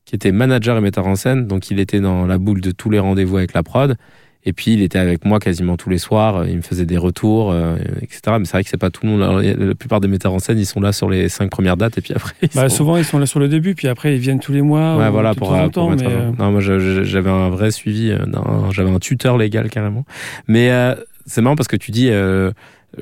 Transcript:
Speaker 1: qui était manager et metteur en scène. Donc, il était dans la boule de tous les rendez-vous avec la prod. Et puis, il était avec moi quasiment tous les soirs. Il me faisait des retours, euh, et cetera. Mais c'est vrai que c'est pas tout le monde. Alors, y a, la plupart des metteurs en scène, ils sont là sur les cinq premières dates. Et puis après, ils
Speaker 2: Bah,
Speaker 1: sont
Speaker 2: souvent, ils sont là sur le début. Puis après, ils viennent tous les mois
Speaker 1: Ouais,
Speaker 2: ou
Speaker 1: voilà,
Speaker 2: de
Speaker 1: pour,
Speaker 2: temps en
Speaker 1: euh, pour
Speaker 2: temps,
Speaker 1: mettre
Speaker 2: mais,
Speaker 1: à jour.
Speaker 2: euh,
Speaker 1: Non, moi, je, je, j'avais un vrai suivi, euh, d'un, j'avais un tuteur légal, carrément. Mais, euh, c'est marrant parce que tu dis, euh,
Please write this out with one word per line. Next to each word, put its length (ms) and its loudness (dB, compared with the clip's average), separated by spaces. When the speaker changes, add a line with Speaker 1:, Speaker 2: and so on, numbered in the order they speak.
Speaker 1:
qui 100 -10
était 160 0
manager 460 2
et 40 2
metteur 240 0
en 100 0
scène. 320 0
Donc, 220 -4
il 100 -2
était 200 0
dans 260 0
la 120 2
boule 240 0
de 100 -2
tous 180 -4
les 100 2
rendez-vous 380 0
avec 160 -2
la 80 0
prod. 340 0
Et 100 -2
puis, 200 0
il 80 2
était 160 0
avec 280 0
moi 140 2
quasiment 380 -2
tous 120 -8
les 100 0
soirs. 480 0
Il 100 -2
me 40 -4
faisait 260 -4
des 100 0
retours, 540 0
euh, 240 0
et 80 -10
cetera. 300 -2
Mais 60 -2
c'est 80 -10
vrai 100 0
que 80 -10
c'est 60 -4
pas 120 -2
tout 160 -8
le 60 2
monde. 100 2
Alors, 220 2
y 60 2
a, 60 0
la 200 0
plupart 240 -2
des 80 0
metteurs 260 0
en 60 0
scène, 180 0
ils 80 0
sont 160 -6
là 120 2
sur 160 -2
les 200 0
cinq 220 -4
premières 260 0
dates. 220 -2
Et 20 -4
puis 140 -8
après, 260 -6
ils 140 2
Speaker 2:
Bah, 140 2
Speaker 1:
sont 80 -2
Speaker 2:
souvent, 200 2
ils 80 2
sont 140 0
là 80 0
sur 120 -2
le 100 2
début. 260 0
Puis 140 -4
après, 260 -2
ils 40 0
viennent 200 0
tous 140 -6
les 100 2
mois 340 2
Speaker 1:
Ouais, 120 2
Speaker 2:
ou 20 0
Speaker 1:
voilà, 220 2
Speaker 2:
de 40 -6
Speaker 1:
pour, 120 -4
Speaker 2:
temps 60 2
en 40 4
Speaker 1:
euh, 60 4
pour 80 0
Speaker 2:
temps, 180 0
Speaker 1:
mettre 140 0
Speaker 2:
mais, 40 0
Speaker 1:
à 40 0
jour. 80 0
Speaker 2:
euh, 100 0
Speaker 1:
Non, 80 2
moi, 100 2
je, 180 2
je, 240 0
j'avais 260 0
un 200 2
vrai 200 0
suivi, 400 -2
euh, 160 -2
d'un, 460 -2
j'avais 180 0
un 100 2
tuteur 380 0
légal, 320 0
carrément. 360 -4
Mais, 240 4
euh, 240 2
c'est 160 0
marrant 120 2
parce 120 -2
que 100 -4
tu 140 -8
dis, 180 2
euh, 400 2